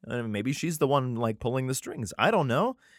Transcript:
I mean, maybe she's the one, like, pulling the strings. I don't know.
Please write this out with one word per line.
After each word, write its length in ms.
I 140
mean, 100
maybe 220
she's 260
the 80
one, 280
like, 240
pulling 280
the 80
strings. 420
I 140
don't 160
know. 300